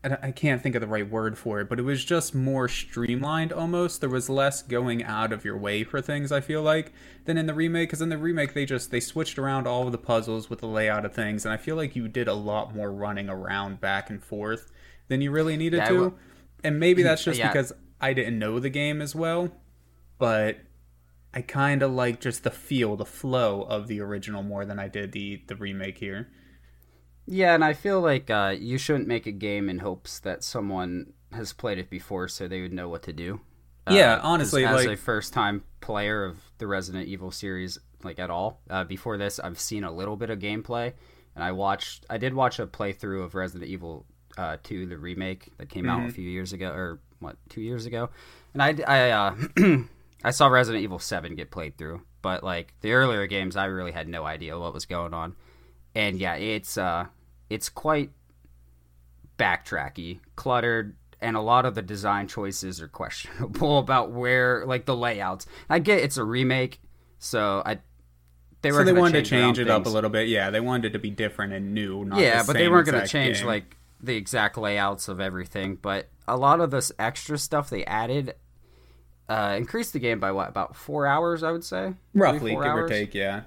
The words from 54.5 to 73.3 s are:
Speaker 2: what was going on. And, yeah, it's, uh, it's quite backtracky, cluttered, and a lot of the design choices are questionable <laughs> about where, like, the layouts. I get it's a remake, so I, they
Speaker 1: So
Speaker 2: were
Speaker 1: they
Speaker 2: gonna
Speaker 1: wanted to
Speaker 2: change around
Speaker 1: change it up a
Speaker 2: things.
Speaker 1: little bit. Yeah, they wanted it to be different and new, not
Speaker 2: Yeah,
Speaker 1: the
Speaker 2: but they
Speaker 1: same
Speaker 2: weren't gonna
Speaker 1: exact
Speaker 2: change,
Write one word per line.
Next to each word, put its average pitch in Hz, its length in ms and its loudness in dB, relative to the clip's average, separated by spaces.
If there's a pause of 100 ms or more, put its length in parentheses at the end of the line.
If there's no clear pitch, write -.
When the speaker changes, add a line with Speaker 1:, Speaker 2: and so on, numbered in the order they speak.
Speaker 2:
what 85 140 -6
was 80 120 -10
going 85 280 -4
on. 82 220 -6 (580)
And, 104 260 0
yeah, 87 160 -2
it's, 107 420 -4
uh, 87 280 0 (440)
it's 107 180 -4
quite 151 440 -2 (1300)
backtracky, 87 840 -2 (180)
cluttered, 117 580 0 (240)
and 113 160 -2
a 107 60 0
lot 123 240 6
of 117 100 0
the 113 60 -4
design 101 480 -2
choices 95 520 -6
are 78 60 -12
questionable - 920 0
<laughs> - 20 8
about 120 320 4
where, 123 540 2
like, 127 200 -2
the 131 100 2
layouts. 101 500 -2 (240)
I 165 100 6
get 190 200 6
it's 139 180 0
a 123 60 0
remake, 127 560 0 (400)
so 104 460 0
I, 107 140 -2 (800)
they 143 100 2
Speaker 1:
So 143 60 4
Speaker 2:
were 143 80 8
Speaker 1:
they 185 60 8
Speaker 2:
gonna 180 100 10
Speaker 1:
wanted 156 240 6
to - 40 -4
Speaker 2:
change - 40 4
around 123 220 6
Speaker 1:
change 123 40 0
it 117 100 2
up 107 120 6
a - 40 -4
Speaker 2:
things. 110 80 0
Speaker 1:
little 107 160 4
bit. 110 200 2
Yeah, 101 200 4
they 107 120 0
wanted 120 260 0
it 107 60 -2
to 107 60 -2
be 104 100 -4
different 104 440 -2
and 98 200 -4
new, 101 320 -2
not 98 140 0
Speaker 2:
Yeah, 117 220 6
Speaker 1:
the 104 60 2
Speaker 2:
but 143 60 2
they - 60 2
Speaker 1:
same 175 120 6
Speaker 2:
weren't 175 140 10
gonna 139 140 2
Speaker 1:
exact 101 120 -2
Speaker 2:
change, 131 280 2